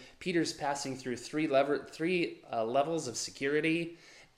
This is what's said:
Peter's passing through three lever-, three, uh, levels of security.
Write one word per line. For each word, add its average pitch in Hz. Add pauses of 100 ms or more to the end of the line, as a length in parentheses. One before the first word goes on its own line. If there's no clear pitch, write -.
(180)
Peter's 170
passing 139
through 123
three 156
lever-, 135
three, 175 (100)
uh, 113
levels 143
of 110
security. 160 (420)